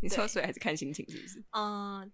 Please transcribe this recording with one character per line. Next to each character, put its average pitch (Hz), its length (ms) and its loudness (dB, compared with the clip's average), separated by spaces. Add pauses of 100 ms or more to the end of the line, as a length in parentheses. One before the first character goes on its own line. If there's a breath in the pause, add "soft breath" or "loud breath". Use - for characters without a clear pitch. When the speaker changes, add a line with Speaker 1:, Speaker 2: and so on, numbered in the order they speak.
Speaker 1:
你 - 80 6
说 208 160 6
Speaker 2:
对。 - 40 2
Speaker 1:
所 - 120 0
以 - 60 2
还 185 40 0
是 - 80 -6
看 160 160 0
心 147 160 -2
情 - 200 -6
是 - 100 -10
不 - 80 -12
是？ 196 220 -12
Speaker 2:
嗯， 202 640 -4